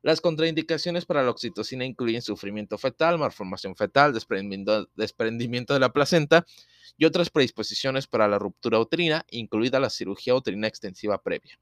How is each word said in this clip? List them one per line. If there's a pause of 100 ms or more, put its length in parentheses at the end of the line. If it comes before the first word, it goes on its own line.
Las
contraindicaciones
para
la
oxitocina
incluyen
sufrimiento
fetal,
malformación
fetal,
desprendimiento,
desprendimiento
de
la
placenta (540)
y
otras
predisposiciones
para
la
ruptura
uterina,
incluida
la
cirugía
uterina
extensiva
previa.